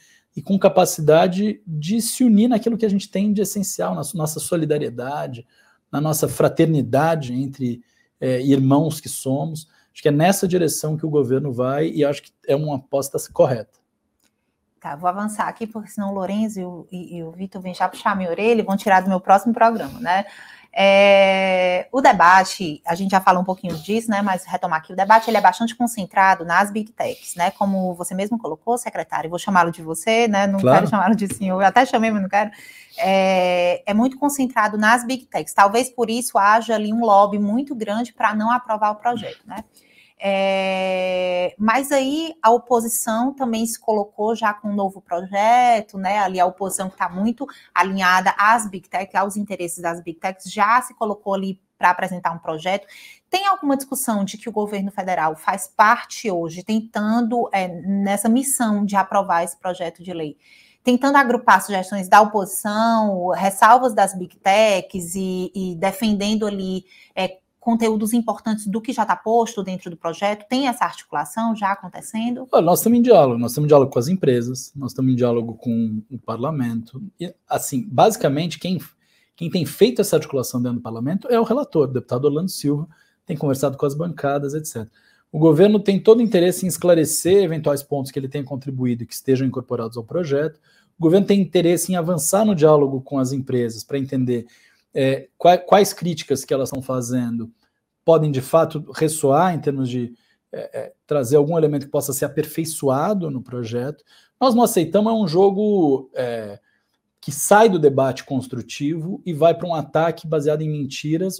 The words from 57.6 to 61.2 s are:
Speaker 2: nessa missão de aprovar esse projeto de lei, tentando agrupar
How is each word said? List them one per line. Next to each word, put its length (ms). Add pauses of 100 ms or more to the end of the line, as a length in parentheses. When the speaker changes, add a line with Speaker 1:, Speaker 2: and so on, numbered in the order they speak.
Speaker 2:
nessa 600
missão 560
de 120
aprovar 480
esse 160
projeto 420
de 100
lei, 240 (480)
tentando 340
agrupar 440